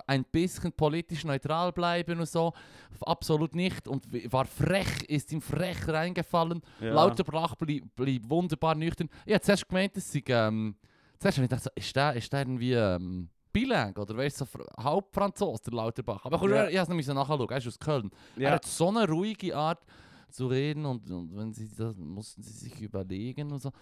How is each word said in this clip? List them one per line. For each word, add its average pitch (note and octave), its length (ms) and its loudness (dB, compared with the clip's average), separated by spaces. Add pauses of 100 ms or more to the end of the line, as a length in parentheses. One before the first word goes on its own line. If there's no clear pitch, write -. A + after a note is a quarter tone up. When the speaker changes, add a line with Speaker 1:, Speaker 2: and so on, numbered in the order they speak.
Speaker 1:
ein C3+ 180 2
bisschen E3+ 480 0
politisch D#3 520 0
neutral D#3+ 480 0
bleiben E3+ 480 0
und D#3+ 80 -2
so. E3 240 2 (500)
Absolut D#3+ 520 2
nicht. F3 340 -2
Und C3+ 240 -6
w-, - 180 -4
war C3 160 4
frech, - 640 2
ist D3 240 -2
ihm D#3 80 -2
frech - 480 -4
reingefallen. E3 720 0 (200)
Speaker 2:
Ja. A2+ 140 -2
Speaker 1:
Lauterbach D#3 600 4
blieb, D3+ 400 -2
blieb B2+ 320 0
wunderbar D#3+ 460 2
nüchtern. D#3+ 340 -2 (180)
Ich - 80 2
hab F#3+ 100 4
zuerst G3+ 240 4
gemeint, F#3+ 280 0
es F#3+ 160 -8
sei, C#3+ 160 0
ähm, A2 480 2 (420)
zuerst G3 200 2
hab C3 60 4
ich A#2 60 2
gedacht, B2 140 -4
so, - 100 -8
ist - 220 -6
der, C#3 180 4
ist A#2 180 -6
der C#3 80 0
irgendwie, B2+ 320 0
ähm, F2+ 560 2 (240)
bilingue E3+ 500 0
oder G#2+ 140 -8
weißt C3+ 240 -2
du, C#3 40 -4
so - 140 -12
Fr-, - 240 -12
Halbfranzos, F#3+ 800 0
der A#2 120 -8
Lauterbach. A2+ 500 -4
Aber E3+ 260 2
Speaker 2:
Ja. G#3 180 6
Speaker 1:
ich E3 100 0
hab's F3 100 2
noch F3 80 0
müssen C#3 180 0
nachschauen, C3+ 340 0
er B2+ 80 -2
ist B2 120 -4
aus A2 100 -12
Köln. C3 320 0 (260)
Speaker 2:
Ja. C3 120 2
Speaker 1:
Er C#3+ 80 6
hat - 80 -2
so - 240 2
eine G#3+ 200 4
ruhige F#3+ 480 -2
Art D#3 280 0 (460)
zu B2+ 180 -4
reden C#3+ 360 0
und, A#2+ 240 -4
und F2 280 -8
wenn A2 160 -6
sie A2 200 -10
das, A2+ 240 -4
mussten F#2+ 460 -12
sie A2+ 100 -16
sich A#2+ 280 -14
überlegen G#2+ 720 -6
und C#3 80 -6
so. C3+ 100 -8 (120)